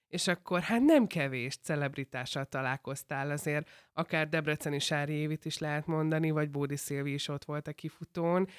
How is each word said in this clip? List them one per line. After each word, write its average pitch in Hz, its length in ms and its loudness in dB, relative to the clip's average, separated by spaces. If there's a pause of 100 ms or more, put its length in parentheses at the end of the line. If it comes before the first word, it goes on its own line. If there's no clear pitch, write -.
És - 200 -2
akkor, 175 340 0
hát, 233 200 2
nem 285 260 8
kevés 135 500 -2
celebritással 139 880 -4
találkoztál 135 840 -4
azért, 147 380 -2 (240)
akár 156 360 0
Debreceni 151 500 0
Sári 147 340 0
Évit 151 320 -2
is 156 120 -4
lehet 151 280 -2
mondani, 156 460 2
vagy 151 180 2
Bódi 143 260 -2
Szilvi 139 380 -4
is 143 140 -4
ott 143 180 -6
volt 147 220 -6
a 151 60 -8
kifutón. 170 720 0 (120)